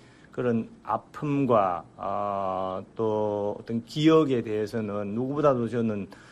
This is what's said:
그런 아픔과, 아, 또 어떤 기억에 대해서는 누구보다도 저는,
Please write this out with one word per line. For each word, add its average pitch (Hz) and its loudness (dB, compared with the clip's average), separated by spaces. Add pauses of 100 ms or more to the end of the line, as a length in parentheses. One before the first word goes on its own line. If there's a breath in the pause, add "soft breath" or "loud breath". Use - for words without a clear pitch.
(300 loud breath)
그런 117 -2 (160)
아픔과, 113 0 (120)
아, 95 -4 (120)
또 107 -2
어떤 117 -6
기억에 151 4
대해서는 104 -4
누구보다도 131 2
저는, 107 -2 (260 loud breath)